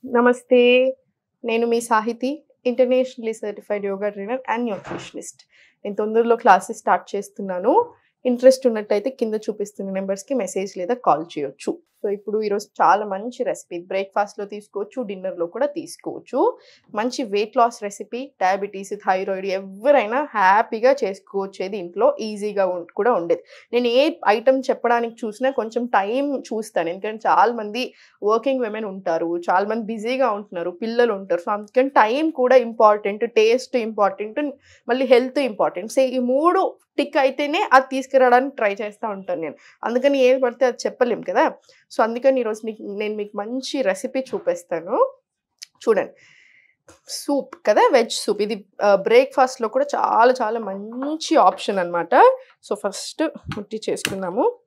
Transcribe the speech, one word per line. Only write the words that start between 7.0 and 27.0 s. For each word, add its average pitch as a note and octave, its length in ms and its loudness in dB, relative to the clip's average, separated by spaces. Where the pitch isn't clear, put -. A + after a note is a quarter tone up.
చేస్తున్నాను. G3 600 -2
ఇంట్రెస్ట్ B3+ 380 4
ఉన్నట్టయితే G#3+ 400 -2
కింద A3 140 -4
చూపిస్తున్న G3+ 540 -8
నెంబర్స్‌కి G3 340 -6
మెసేజ్ F#3+ 380 -6
లేదా G#3 160 -4
కాల్ D#3+ 180 2
చేయొచ్చు. C#3 360 -8
So, G#3 140 -2
ఇప్పుడు G#3 280 -6
ఈరోజు G#3 220 -4
చాలా G3 320 4
మంచి A#3+ 340 -8
రెసిపీ, F3 300 -8
బ్రేక్ఫాస్ట్‌లో G3 640 -4
తీసుకోవచ్చు, G#3 460 -10
డిన్నర్‌లో F#3 360 -6
కూడా C4 200 -2
తీసుకోవచ్చు. - 640 -10
మంచి B3 220 -4
వెయిట్ G#3+ 260 -2
లాస్ A#3+ 260 2
రెసిపీ, G#3 360 -10
డయాబెటీస్, G3 500 -2
థైరాయిడ్ F#3+ 440 -2
ఎవరైనా G#3 640 0
హ్యాపీగా G#3+ 540 4
చేసుకోవచ్చేది G3 800 -6
ఇంట్లో, G3 240 0
ఈజీగా G3+ 440 -4
ఉం-, F3 160 -10
కూడా A#3 200 2
ఉండేది. E3+ 240 -2
నేను B3 140 0
ఏ - 20 6
ఐటమ్ C4 240 2
చెప్పడానికి A#3 540 0
చూసినా A#3+ 280 -4
కొంచెం A3+ 240 -4
టైమ్ B3 300 -2
చూస్తాను, G#3+ 440 -4
ఎందుకంటే G#3+ 360 -10